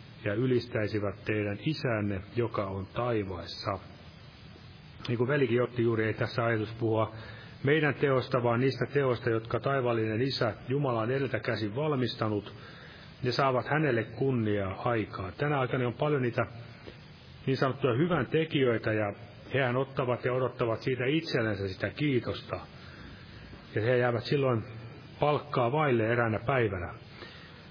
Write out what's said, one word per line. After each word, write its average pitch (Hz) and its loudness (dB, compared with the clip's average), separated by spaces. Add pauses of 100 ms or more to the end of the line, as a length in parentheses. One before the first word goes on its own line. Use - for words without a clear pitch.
(240)
ja 104 0
ylistäisivät 107 0
teidän 104 0
isänne, 107 0 (160)
joka 113 0
on 95 -6
taivaissa." 98 -2 (1300)
Niin 120 0
kuin 120 2
velikin 123 4
otti 120 0
juuri, 113 4
ei 110 0
tässä 117 0
ajatus 110 0
puhua 110 2 (480)
meidän 151 4
teosta, 131 2
vaan 117 4
niistä 127 2
teoista, 127 2
jotka 113 0
taivaallinen 120 2
Isä 123 0 (140)
Jumala 131 2
on 110 0
edeltä 131 0
käsin 110 -2
valmistanut, 120 0 (680)
ne 123 0
saavat 131 2
hänelle 139 2
kunniaa 107 0
aikaa. 101 -2
Tänä 147 0
aikana 127 0
on 117 -2
paljon 151 2
niitä 117 0 (1000)
niin 135 2
sanottuja 127 2
hyvän 160 2
tekijöitä, 131 2
ja 107 0 (420)
hehän 127 2
ottavat 127 0
ja 127 2
odottavat 123 0
siitä 123 0
itsellensä 117 0
sitä 95 -2
kiitosta. 123 -2 (1120)
Ja 107 0
he 123 4
jäävät 120 2
silloin 131 2 (560)
palkkaa 135 2
vaille 123 4
eräänä 117 2
päivänä. 113 0 (760)